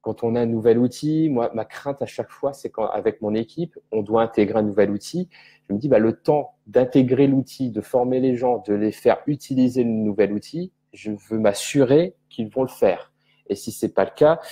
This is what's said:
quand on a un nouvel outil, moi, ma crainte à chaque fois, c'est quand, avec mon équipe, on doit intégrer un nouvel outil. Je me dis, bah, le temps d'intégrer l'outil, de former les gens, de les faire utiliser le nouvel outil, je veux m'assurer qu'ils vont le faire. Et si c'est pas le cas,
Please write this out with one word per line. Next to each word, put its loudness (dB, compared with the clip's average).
quand -6
on 0
a 0
un 0
nouvel 2
outil, 0
moi, -2
ma -6
crainte -10
à -6
chaque -10
fois, -6
c'est -12
quand, -4
avec -2
mon -2
équipe, -6
on -2
doit 2
intégrer 0
un 2
nouvel 2
outil. -6
Je -4
me 0
dis, -2
bah, 6
le 2
temps -2
d'intégrer 2
l'outil, -2
de -6
former 0
les 0
gens, 0
de 0
les 0
faire 2
utiliser 0
le -2
nouvel 0
outil, -8
je -12
veux -4
m'assurer 2
qu'ils -8
vont -2
le -2
faire. -2
Et -4
si -10
c'est -6
pas 0
le -4
cas, 4